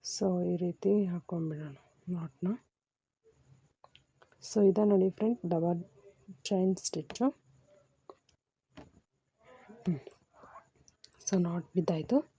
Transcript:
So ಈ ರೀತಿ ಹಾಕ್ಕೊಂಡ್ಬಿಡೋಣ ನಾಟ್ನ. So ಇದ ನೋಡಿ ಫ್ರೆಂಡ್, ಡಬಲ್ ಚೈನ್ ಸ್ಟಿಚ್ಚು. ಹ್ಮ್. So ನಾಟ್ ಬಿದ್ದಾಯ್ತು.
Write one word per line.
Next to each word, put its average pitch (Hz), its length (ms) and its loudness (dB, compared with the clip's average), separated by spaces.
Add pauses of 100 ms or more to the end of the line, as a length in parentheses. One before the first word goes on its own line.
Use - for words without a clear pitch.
(120)
So - 140 -2 (260)
ಈ - 100 0
ರೀತಿ 180 300 0 (180)
ಹಾಕ್ಕೊಂಡ್ಬಿಡೋಣ 156 640 -6 (400)
ನಾಟ್ನ. 165 340 -6 (2000)
So 208 200 2
ಇದ 190 100 4 (140)
ನೋಡಿ 190 160 4 (100)
ಫ್ರೆಂಡ್, 226 200 0 (140)
ಡಬಲ್ 170 280 0 (680)
ಚೈನ್ 190 240 2 (140)
ಸ್ಟಿಚ್ಚು. - 400 -4 (2500)
ಹ್ಮ್. 156 160 -2 (1300)
So 196 100 0 (120)
ನಾಟ್ 170 280 -4
ಬಿದ್ದಾಯ್ತು. 170 420 2 (200)